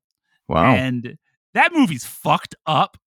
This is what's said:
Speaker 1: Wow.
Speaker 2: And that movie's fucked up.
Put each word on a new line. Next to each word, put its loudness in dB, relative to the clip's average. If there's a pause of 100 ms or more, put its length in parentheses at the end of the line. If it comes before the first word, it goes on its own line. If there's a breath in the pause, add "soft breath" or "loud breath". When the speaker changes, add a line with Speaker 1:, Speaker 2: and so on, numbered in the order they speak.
(480)
Speaker 1:
Wow. 4
Speaker 2:
And -4 (380)
that 2
movie's 0
fucked -4 (120)
up. 0 (200)